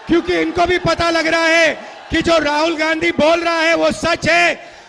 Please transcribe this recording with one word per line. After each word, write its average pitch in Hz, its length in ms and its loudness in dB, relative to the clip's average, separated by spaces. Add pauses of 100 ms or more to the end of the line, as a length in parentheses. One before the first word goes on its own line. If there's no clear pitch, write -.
क्योंकि 339 340 0
इनको 330 260 0
भी 349 120 0
पता 339 320 -2
लग 330 160 0
रहा 330 200 0
है 320 280 2 (360)
कि 320 120 0
जो 330 160 2
राहुल 302 380 0
गांधी 320 340 -2
बोल 330 300 2
रहा 339 200 -2
है, 330 140 2
वो 320 180 2
सच 330 360 -2
है 339 380 2 (220)